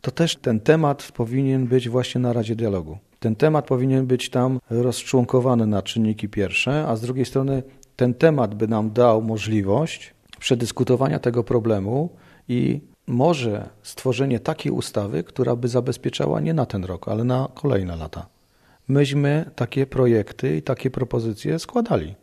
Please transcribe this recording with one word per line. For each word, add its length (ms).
To 100
też 260
ten 240
temat 540
powinien 520
być 220
właśnie 320
na 120
Radzie 240
Dialogu. 420
Ten 120
temat 300
powinien 400
być 240
tam 300
rozczłonkowany 960
na 160
czynniki 460
pierwsze, 600
a 80
z 40
drugiej 240
strony 380
ten 180
temat 400
by 140
nam 220
dał 320
możliwość 920
przedyskutowania 800
tego 260
problemu 720
i 320
może 640
stworzenie 580
takiej 320
ustawy, 520
która 320
by 120
zabezpieczała 720
nie 140
na 120
ten 180
rok, 240
ale 160
na 300
kolejne 420
lata. 300
Myśmy 680
takie 300
projekty 720
i 60
takie 280
propozycje 680
składali 640